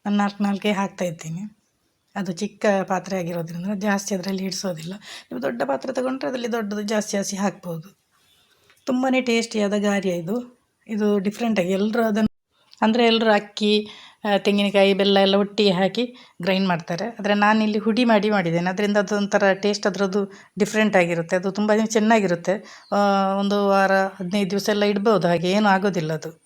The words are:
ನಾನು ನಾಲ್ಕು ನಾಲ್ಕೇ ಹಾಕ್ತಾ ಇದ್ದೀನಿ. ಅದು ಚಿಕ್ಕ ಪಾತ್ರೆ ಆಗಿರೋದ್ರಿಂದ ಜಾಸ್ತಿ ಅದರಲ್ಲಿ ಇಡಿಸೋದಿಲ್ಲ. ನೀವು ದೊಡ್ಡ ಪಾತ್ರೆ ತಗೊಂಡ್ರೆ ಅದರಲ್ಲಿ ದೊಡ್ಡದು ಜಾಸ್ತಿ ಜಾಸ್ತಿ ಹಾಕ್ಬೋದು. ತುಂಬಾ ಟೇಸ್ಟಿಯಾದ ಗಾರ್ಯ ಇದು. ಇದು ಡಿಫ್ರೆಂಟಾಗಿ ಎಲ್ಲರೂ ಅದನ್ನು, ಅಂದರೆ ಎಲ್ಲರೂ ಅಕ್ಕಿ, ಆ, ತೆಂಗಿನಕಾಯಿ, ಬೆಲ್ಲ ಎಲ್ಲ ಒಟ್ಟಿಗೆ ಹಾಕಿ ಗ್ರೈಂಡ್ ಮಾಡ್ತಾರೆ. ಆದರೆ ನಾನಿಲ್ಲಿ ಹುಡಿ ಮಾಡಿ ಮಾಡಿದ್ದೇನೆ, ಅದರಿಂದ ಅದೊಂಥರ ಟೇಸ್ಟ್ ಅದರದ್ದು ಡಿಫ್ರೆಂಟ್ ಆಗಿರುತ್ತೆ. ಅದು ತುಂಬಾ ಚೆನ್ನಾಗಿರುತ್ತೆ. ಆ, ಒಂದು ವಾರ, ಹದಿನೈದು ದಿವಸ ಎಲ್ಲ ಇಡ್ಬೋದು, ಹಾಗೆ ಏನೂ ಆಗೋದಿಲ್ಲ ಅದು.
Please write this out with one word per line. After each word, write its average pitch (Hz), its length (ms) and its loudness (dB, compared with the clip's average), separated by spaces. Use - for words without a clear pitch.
ನಾನು 208 160 -2
ನಾಲ್ಕು 202 260 -2
ನಾಲ್ಕೇ 202 300 0
ಹಾಕ್ತಾ 196 320 -4
ಇದ್ದೀನಿ. 165 380 -8
ಅದು 190 160 -6
ಚಿಕ್ಕ 208 340 -6
ಪಾತ್ರೆ 185 300 -4
ಆಗಿರೋದ್ರಿಂದ 170 640 -6
ಜಾಸ್ತಿ 196 340 -2
ಅದರಲ್ಲಿ 190 300 -6
ಇಡಿಸೋದಿಲ್ಲ. 180 500 -8
ನೀವು 254 180 -12
ದೊಡ್ಡ 262 220 -4
ಪಾತ್ರೆ 262 280 -6
ತಗೊಂಡ್ರೆ 262 360 -4
ಅದರಲ್ಲಿ 240 240 -6
ದೊಡ್ಡದು 208 300 -6
ಜಾಸ್ತಿ 208 340 -4
ಜಾಸ್ತಿ 196 200 -4
ಹಾಕ್ಬೋದು. 180 520 -6
ತುಂಬಾ 254 220 0
ಟೇಸ್ಟಿಯಾದ 226 540 0
ಗಾರ್ಯ 196 360 0
ಇದು. 175 220 -4
ಇದು 214 220 -2
ಡಿಫ್ರೆಂಟಾಗಿ 202 540 -2
ಎಲ್ಲರೂ 214 320 0
ಅದನ್ನು, 220 260 2
ಅಂದರೆ 220 240 2
ಎಲ್ಲರೂ 226 260 4
ಅಕ್ಕಿ, 208 420 0
ಆ, 214 140 -2
ತೆಂಗಿನಕಾಯಿ, 196 560 4
ಬೆಲ್ಲ 196 240 4
ಎಲ್ಲ 196 180 4
ಒಟ್ಟಿಗೆ 202 340 2
ಹಾಕಿ 190 320 0
ಗ್ರೈಂಡ್ 190 260 0
ಮಾಡ್ತಾರೆ. 170 400 -4
ಆದರೆ 208 260 -2
ನಾನಿಲ್ಲಿ 214 440 4
ಹುಡಿ 220 260 0
ಮಾಡಿ 214 260 4
ಮಾಡಿದ್ದೇನೆ, 175 400 0
ಅದರಿಂದ 208 280 0
ಅದೊಂಥರ 202 540 0
ಟೇಸ್ಟ್ 202 340 -2
ಅದರದ್ದು 196 340 -2
ಡಿಫ್ರೆಂಟ್ 208 380 2
ಆಗಿರುತ್ತೆ. 170 400 2
ಅದು 185 160 -2
ತುಂಬಾ 208 220 2
ಚೆನ್ನಾಗಿರುತ್ತೆ. 208 680 2
ಆ, 202 60 0
ಒಂದು 202 180 0
ವಾರ, 196 240 4
ಹದಿನೈದು 196 380 -4
ದಿವಸ 202 180 -2
ಎಲ್ಲ 208 160 0
ಇಡ್ಬೋದು, 208 440 2
ಹಾಗೆ 175 220 2
ಏನೂ 208 180 2
ಆಗೋದಿಲ್ಲ 185 440 0
ಅದು. 160 180 -8